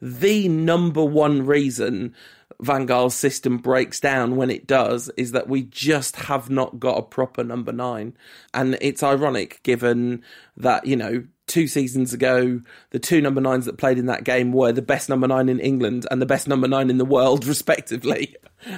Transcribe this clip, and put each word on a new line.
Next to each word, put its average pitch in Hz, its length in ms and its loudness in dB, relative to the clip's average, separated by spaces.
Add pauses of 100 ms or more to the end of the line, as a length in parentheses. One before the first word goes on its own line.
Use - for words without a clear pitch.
the 185 480 0
number 160 540 2
one 147 420 2
reason 123 680 0 (440)
Van 135 260 0
Gaal's 127 300 2
system 135 420 -2
breaks 127 420 0
down 127 360 0
when 131 140 0
it - 180 -6
does 123 500 0
is 120 140 -4
that 123 160 -2
we 135 160 -2
just 135 520 -2
have 131 340 -4
not 131 300 -2
got 127 180 0
a - 60 0
proper 127 400 -6
number 120 280 -8
nine. 120 440 -8 (380)
And 131 280 0
it's 139 220 -2
ironic 139 600 0
given 120 600 0 (340)
that, 120 280 0
you 135 100 0
know, 117 280 -2 (240)
two 165 200 0
seasons 127 460 -2
ago, 127 480 2 (300)
the 123 80 -4
two 165 200 2
number 135 220 2
nines 131 240 0
that - 120 -8
played 131 200 2
in 123 80 -2
that 123 180 -2
game 123 300 0
were 127 180 4
the 120 100 -2
best 131 280 -2
number 131 180 2
nine 131 220 2
in 127 100 0
England 123 520 -2
and 131 100 -2
the 127 40 0
best 135 220 0
number 131 200 2
nine 135 220 2
in 127 80 2
the 127 80 2
world, 131 400 4
<laughs> - 20 -2
respectively. - 880 -2 (420)